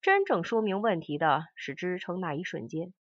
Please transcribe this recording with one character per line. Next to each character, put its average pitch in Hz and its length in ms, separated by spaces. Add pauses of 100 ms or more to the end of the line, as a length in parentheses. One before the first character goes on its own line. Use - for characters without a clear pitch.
真 392 220
正 214 220
说 226 160
明 202 200
问 202 200
题 147 160
的 156 380
是 - 200
支 180 220
撑 185 240
那 165 120
一 165 120
瞬 - 240
间。 170 320